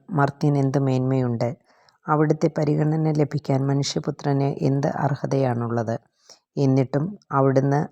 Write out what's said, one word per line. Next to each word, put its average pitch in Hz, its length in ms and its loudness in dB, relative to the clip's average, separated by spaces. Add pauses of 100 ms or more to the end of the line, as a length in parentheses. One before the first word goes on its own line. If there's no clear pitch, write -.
(100)
മർത്യന് 143 480 0
എന്ത് 135 200 2
മേന്മയുണ്ട്? 127 680 0 (580)
അവിടുത്തെ 156 420 2
പരിഗണന 156 640 0
ലഭിക്കാൻ 143 540 0
മനുഷ്യപുത്രന് 139 840 -2 (160)
എന്ത് 139 320 2
അർഹതയാണുള്ളത്? 120 960 -2 (600)
എന്നിട്ടും 135 480 2 (280)
അവിടുന്ന് 139 480 2 (120)